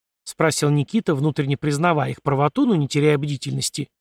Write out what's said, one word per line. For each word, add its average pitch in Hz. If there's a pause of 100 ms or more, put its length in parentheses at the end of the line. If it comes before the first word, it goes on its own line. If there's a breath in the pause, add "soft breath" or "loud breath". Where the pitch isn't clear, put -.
(240)
спросил 151
Никита, 151
внутренне 143
признавая 147
их -
правоту, 143
но 240
не 147
теряя 147
бдительности. 135 (100)